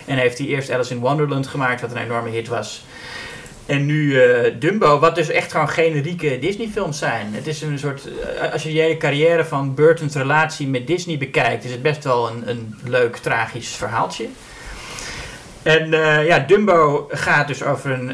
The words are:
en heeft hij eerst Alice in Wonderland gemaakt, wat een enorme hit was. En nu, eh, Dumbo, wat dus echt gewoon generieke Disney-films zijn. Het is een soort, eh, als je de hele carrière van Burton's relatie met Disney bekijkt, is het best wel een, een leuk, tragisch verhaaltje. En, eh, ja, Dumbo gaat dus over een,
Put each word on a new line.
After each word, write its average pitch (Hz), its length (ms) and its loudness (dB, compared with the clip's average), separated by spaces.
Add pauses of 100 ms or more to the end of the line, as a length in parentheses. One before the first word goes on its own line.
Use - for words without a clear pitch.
en 135 120 -2
heeft 123 200 2
hij 139 100 -4
eerst 135 240 -4
Alice 127 220 -2
in 120 60 -6
Wonderland 139 480 0
gemaakt, 127 340 -2
wat 117 100 -6
een 120 120 -8
enorme 117 260 -4
hit 113 180 -4
was. 113 380 -6 (800)
En 143 200 0
nu, 147 380 4
eh, 120 360 6
Dumbo, 147 400 4
wat 165 160 4
dus 165 140 0
echt - 220 -2
gewoon 151 180 0
generieke 160 680 0
Disney-films 202 580 -4
zijn. 113 360 -4
Het 139 140 -8
is 151 140 -6
een 147 180 -4
soort, 139 220 -6 (400)
eh, 156 100 -2
als 156 120 -4
je 156 100 -6
de 156 60 2
hele 160 180 4
carrière 160 480 4
van 139 280 -2
Burton's 151 420 4
relatie 151 520 0
met 127 200 -2
Disney 180 300 -2
bekijkt, 131 460 0
is 123 80 -8
het 120 100 -8
best 147 220 0
wel 120 260 2
een, 117 200 -8
een 110 260 -8 (100)
leuk, 123 320 2
tragisch 117 580 -4
verhaaltje. 117 500 -4 (1400)
En, 160 300 4
eh, 156 340 4
ja, 160 120 6
Dumbo 165 720 4
gaat 147 360 2
dus 139 160 -6
over 139 280 -2
een, 127 220 -4